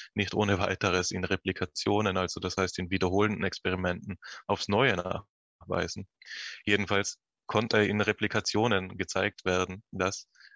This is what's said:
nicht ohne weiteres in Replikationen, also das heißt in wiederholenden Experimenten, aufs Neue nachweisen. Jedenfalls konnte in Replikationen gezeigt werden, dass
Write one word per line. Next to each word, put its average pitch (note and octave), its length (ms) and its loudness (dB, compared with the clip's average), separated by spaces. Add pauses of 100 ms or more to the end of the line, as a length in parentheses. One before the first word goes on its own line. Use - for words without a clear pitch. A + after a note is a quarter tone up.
(140)
nicht G2+ 200 -2
ohne G2+ 240 4
weiteres F#2 520 2
in F#2 140 -4
Replikationen, G2 920 0
also F#2 240 -2
das F#2 160 -4
heißt F#2+ 220 0
in F2+ 120 -6
wiederholenden F#2+ 540 2
Experimenten, F#2 760 -4 (280)
aufs - 220 -2
Neue G#2+ 280 4
nachweisen. F#2 1120 -6 (560)
Jedenfalls G2+ 540 0 (280)
konnte A2+ 320 2
in G#2 220 4
Replikationen G#2 960 0
gezeigt F#2+ 480 -2
werden, F#2 460 0
dass F#2+ 380 -2 (280)